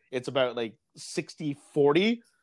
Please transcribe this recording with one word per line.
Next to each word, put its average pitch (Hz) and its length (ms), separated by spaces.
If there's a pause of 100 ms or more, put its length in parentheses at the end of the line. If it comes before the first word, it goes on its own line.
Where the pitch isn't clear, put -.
(120)
It's 127 160
about, 127 280
like, 113 200 (200)
sixty 156 580 (200)
forty, 180 480 (200)